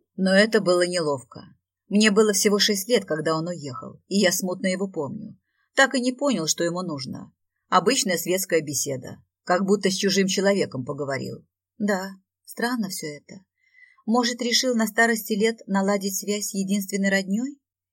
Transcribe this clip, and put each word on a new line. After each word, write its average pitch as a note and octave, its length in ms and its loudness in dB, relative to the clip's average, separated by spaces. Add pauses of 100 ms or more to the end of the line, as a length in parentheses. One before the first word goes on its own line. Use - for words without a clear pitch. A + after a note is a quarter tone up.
(160)
но F#3+ 160 2
это G#3+ 300 6
было F3+ 240 4
неловко. D#3 560 -4 (480)
Мне G#3+ 220 4
было G#3 220 4
всего G3+ 260 2
шесть G3 280 0
лет, A3+ 180 2
когда D#3+ 300 0
он D#3+ 120 -2
уехал, C#3+ 600 -12
и F#3+ 100 -2
я F#3 140 4
смутно F3+ 360 -2
его F#3 200 -2
помню. D3 500 -8 (380)
Так C4+ 200 4
и C4 60 0
не B3+ 100 0
понял, B3 360 0
что E3+ 160 -2
ему E3+ 180 -2
нужно. D3 500 -10 (380)
Обычная F#3 480 2
светская E3+ 440 0
беседа, C3+ 640 -6 (200)
как F3+ 220 0
будто G3 240 2
с F#3 60 -2
чужим F#3+ 320 2
человеком F#3 580 0
поговорил. C#3+ 600 -6 (320)
Да, G3 340 -2 (340)
странно A#3 440 -4
все - 180 -8
это. - 360 -14 (640)
Может, A#3+ 360 0
решил A#3+ 340 0
на A3 100 2
старости A3+ 480 2
лет A3 320 0
наладить G3 520 0
связь G#3 300 -6
с - 60 -10
единственной G3 560 -2
родней? G3 480 -2 (360)